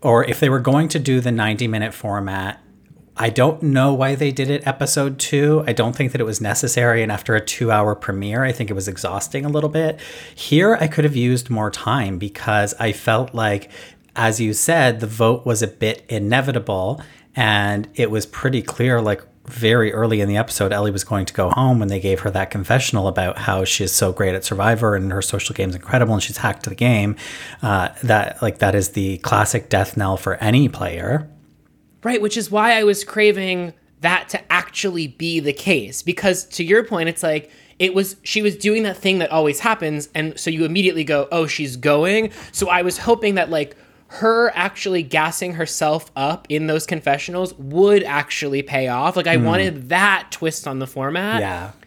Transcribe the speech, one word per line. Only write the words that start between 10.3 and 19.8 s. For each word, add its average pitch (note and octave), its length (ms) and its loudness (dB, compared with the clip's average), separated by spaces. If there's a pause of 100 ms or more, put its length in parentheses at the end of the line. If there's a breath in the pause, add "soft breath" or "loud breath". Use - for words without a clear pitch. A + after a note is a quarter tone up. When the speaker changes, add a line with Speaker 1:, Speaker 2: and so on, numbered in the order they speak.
Speaker 1:
Here, F#3+ 480 4
I D3+ 60 2
could D3+ 160 0
have D3 140 2
used B2 340 2
more G#2+ 180 0
time G2+ 500 -2
because G#2 600 0
I A2+ 140 0
felt A#2 420 0
like, G#2 380 -2 (420 loud breath)
as A2+ 260 0
you G#2+ 120 0
said, B2+ 480 2
the A2+ 80 -4
vote A2+ 360 2
was A#2 180 0
a A2 40 2
bit - 420 -4
inevitable, A#2 960 -2 (320 loud breath)
and G#2 640 2
it A#2 160 2
was G#2+ 120 -2
pretty B2+ 380 -2
clear, A#2+ 400 0
like, G#2 200 0 (240)
very A#2 460 2